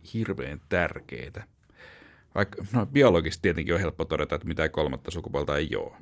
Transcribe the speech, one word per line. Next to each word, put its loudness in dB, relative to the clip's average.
hirveän -4
tärkeetä. -4
Vaikka, -2
no, 4
biologisesti 6
tietenkin 2
on 2
helppo -2
todeta, -2
että -6
mitään 0
kolmatta -2
sukupuolta -2
ei -2
oo. -6